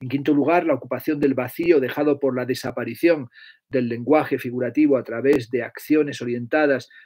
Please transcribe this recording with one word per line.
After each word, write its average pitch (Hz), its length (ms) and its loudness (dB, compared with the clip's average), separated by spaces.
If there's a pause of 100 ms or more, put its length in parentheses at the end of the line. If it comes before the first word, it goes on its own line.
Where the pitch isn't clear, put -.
En 127 80 -10
quinto 139 240 0
lugar, 156 320 2
la 160 80 2
ocupación 131 480 -4
del 139 140 2
vacío 139 440 2
dejado 139 400 0
por 127 160 0
la 123 100 -2
desaparición 127 840 -2 (400)
del 123 180 0
lenguaje 127 520 0
figurativo 127 580 2
a 117 60 -2
través 120 460 0
de 120 140 -2
acciones 143 580 -2
orientadas 123 680 -2 (160)